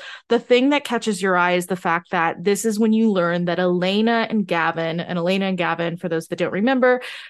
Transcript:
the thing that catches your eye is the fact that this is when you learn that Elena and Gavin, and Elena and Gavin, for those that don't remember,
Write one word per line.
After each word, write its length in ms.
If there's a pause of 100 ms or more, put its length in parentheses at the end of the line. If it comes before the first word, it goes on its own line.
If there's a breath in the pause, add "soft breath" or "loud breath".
(280 loud breath)
the 100
thing 320
that 140
catches 360
your 160
eye 160
is 140
the 100
fact 360
that 320
this 200
is 140
when 140
you 200
learn 340
that 120
Elena 720
and 160
Gavin, 540
and 180
Elena 280
and 120
Gavin, 380
for 120
those 200
that 100
don't 140
remember, 480 (300 loud breath)